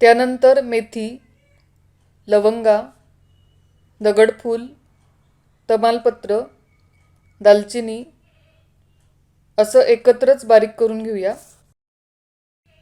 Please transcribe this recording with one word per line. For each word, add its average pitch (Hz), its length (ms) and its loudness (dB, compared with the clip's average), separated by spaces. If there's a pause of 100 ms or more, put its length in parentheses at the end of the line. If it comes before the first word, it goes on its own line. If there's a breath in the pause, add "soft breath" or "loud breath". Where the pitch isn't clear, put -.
त्यानंतर 254 600 2
मेथी, 233 640 -10 (1040)
लवंगा, 214 560 0 (1160)
दगडफूल, 220 680 0 (1040)
तमालपत्र, 226 680 -2 (1000)
दालचिनी 220 640 0 (1500)
असं 214 220 2
एकत्रच 247 640 0
बारीक 220 260 2
करून 220 320 -4
घेऊया. 214 320 -8 (1500)